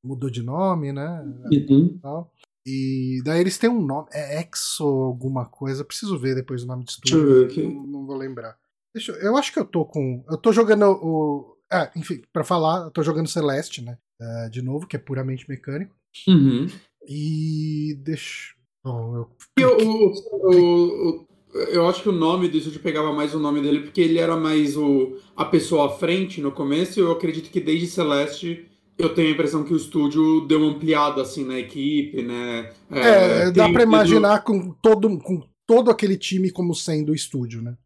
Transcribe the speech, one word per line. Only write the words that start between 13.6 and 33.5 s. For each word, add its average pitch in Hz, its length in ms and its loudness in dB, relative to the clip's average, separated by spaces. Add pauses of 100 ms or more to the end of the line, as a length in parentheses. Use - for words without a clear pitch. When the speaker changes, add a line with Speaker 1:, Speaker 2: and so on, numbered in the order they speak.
Speaker 1:
né? 120 160 -14 (200)
Eh, 117 300 -10
de 120 140 -10
novo, 139 240 -6
que - 100 -10
é - 20 -6
puramente 131 500 -8
mecânico. 143 460 -12 (320)
Speaker 2:
Uhum. 143 400 4 (400)
Speaker 1:
E 151 960 -6
deixa, - 520 -10 (280)
bom, 117 320 -8
eu 117 160 -10 (280)
Speaker 2:
E 262 60 4
o, 254 120 6
Speaker 1:
cliquei. 220 100 4
Speaker 2:
o, 202 640 0
o, 175 640 6
o, - 160 -10 (420)
eu 170 180 2
acho 180 160 0
que 208 60 0
o 196 40 2
nome 175 360 0
do 151 80 -2
estúdio 151 240 -4
pegava 156 320 -2
mais 147 220 -4
o 156 40 -4
nome 147 220 -2
dele, 147 200 0
porque - 200 -4
ele 165 180 4
era 165 160 0
mais 156 420 0
o, 139 420 0 (180)
a 185 80 -2
pessoa 156 420 2
à 139 40 -2
frente 180 500 -4
no 143 100 -4
começo, 151 480 -2
e 196 40 4
eu 170 100 2
acredito 165 380 -4
que 175 100 -2
desde 160 280 0
Celeste 151 760 -4 (300)
eu 160 180 -2
tenho 160 140 2
a 156 40 2
impressão 147 300 -2
que 165 120 -2
o - 20 2
estúdio 151 680 2
deu 151 160 4
uma 151 100 2
ampliada, 147 480 0
assim, 135 240 -6
na 127 140 -6
equipe, 139 640 -4
né? 120 480 -8 (200)
Speaker 1:
É, 143 100 -2 (420)
Speaker 2:
É, 185 80 2